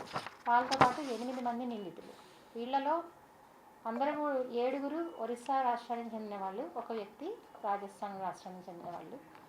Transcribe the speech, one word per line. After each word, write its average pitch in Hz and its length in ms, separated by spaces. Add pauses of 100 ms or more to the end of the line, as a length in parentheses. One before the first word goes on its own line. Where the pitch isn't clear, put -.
(480)
వాళ్ళతో 254 360
పాటు 247 160
ఎనిమిది 254 400
మంది 240 260
నిందితులు. 208 460 (460)
వీళ్ళలో 277 460 (840)
అందరూ, 269 640
ఏడుగురు 277 680
ఒరిస్సా 240 440
రాష్ట్రానికి 233 540
చెందిన 214 200
వాళ్ళు, 196 400
ఒక 233 160
వ్యక్తి 226 440 (280)
రాజస్థాన్ 202 580
రాష్ట్రానికి 185 480
చెందిన 175 200
వాళ్ళు. 175 280 (300)